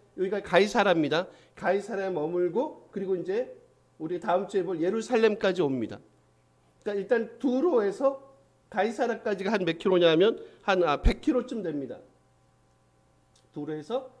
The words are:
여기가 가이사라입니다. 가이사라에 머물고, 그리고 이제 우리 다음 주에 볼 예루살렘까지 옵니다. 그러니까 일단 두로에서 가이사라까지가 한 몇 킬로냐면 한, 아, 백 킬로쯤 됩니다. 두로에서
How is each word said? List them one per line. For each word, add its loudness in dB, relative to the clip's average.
여기가 -2
가이사라입니다. 2
가이사라에 -2
머물고, -2
그리고 -4
이제 -4
우리 -8
다음 0
주에 -2
볼 -4
예루살렘까지 0
옵니다. -2
그러니까 -4
일단 -2
두로에서 0
가이사라까지가 -2
한 0
몇 -2
킬로냐면 4
한, 2
아, 2
백 4
킬로쯤 -2
됩니다. -8
두로에서 -8